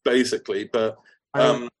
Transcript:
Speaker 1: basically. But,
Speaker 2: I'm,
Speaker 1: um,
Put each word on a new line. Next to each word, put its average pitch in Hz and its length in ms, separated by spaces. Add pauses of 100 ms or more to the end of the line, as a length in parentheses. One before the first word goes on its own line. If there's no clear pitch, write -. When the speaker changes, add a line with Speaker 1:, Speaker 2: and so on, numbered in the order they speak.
Speaker 1:
basically. 120 680
But, 110 260 (360)
Speaker 2:
I'm, 127 220
Speaker 1:
um, 120 140 (100)